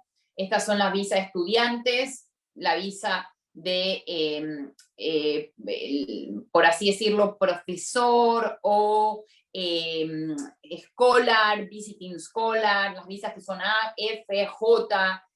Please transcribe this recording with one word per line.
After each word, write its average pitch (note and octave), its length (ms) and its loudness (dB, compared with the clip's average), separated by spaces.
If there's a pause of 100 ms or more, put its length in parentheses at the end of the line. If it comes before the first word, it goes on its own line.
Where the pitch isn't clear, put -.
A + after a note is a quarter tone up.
(360)
Estas G3 280 0
son G#3 140 0
las F#3+ 140 2
visas G3 340 0
estudiantes, A#3+ 1040 -2 (240)
la E3+ 220 0
visa F#3+ 520 -4 (240)
de, F#3 540 -2
em, D3+ 640 -4 (240)
eh, D3+ 560 -2 (140)
el, A2 880 -6
por E3+ 120 6
así F3+ 260 2
decirlo, G#3 460 2
profesor A#3 1300 2
o, G#3+ 640 2 (280)
em, D#3+ 840 -2 (280)
scholar, A3 1040 2
visiting G3+ 500 -14
scholar, G#3 760 0
las F3+ 120 -16
visas G3+ 280 -10
que F#3+ 60 -18
son F#3 200 -10
A, A3 360 -2
F, G3+ 500 -4
J, G3+ 880 0